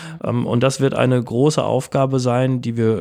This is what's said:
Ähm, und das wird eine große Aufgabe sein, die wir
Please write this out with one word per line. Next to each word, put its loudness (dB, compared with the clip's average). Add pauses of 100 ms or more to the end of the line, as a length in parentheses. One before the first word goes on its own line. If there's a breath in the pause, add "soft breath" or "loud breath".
(240 loud breath)
Ähm, -2
und 0
das 0
wird 2
eine 2
große 0
Aufgabe 0
sein, 0
die -6
wir 2